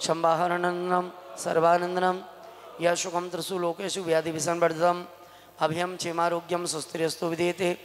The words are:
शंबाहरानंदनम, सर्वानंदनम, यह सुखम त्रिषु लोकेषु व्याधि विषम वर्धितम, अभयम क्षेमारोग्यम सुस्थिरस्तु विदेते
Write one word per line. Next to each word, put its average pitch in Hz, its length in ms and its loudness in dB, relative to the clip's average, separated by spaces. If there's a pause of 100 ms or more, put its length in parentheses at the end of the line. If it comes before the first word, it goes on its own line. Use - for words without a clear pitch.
शंबाहरानंदनम, 175 1080 2 (260)
सर्वानंदनम, 175 840 2 (600)
यह 170 140 4
सुखम 175 340 -4
त्रिषु 175 280 -4
लोकेषु 175 440 -2
व्याधि 160 300 2
विषम 160 280 -2
वर्धितम, 170 460 2 (540)
अभयम 170 360 0
क्षेमारोग्यम 170 720 -2
सुस्थिरस्तु 160 600 -4
विदेते 175 600 0